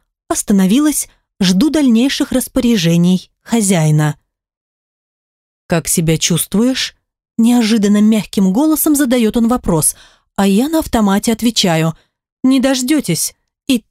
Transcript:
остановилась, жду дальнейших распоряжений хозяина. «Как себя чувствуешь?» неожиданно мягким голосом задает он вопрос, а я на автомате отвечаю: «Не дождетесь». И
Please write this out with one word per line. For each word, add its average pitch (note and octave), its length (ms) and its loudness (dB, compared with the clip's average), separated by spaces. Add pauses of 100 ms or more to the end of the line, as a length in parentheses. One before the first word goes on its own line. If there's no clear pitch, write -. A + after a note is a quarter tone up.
(280)
остановилась, A#3 800 0 (320)
жду G3 300 2
дальнейших C4+ 640 0
распоряжений F#3 960 0 (100)
хозяина. D#3 760 0 (1500)
«Как E3 220 -4
себя D#3+ 300 0
чувствуешь?» A3+ 760 -2 (440)
неожиданно A3 640 2
мягким G#3 500 0
голосом D#4 420 0
задает A#3+ 420 0
он A#3 120 0
вопрос, F#3+ 480 -2 (400)
а G3 100 0
я G#3 220 0
на D#4+ 120 0
автомате G#3 520 0
отвечаю: E3+ 640 -2 (460)
«Не C4 180 2
дождетесь». C4 720 -2 (320)
И B3 240 -2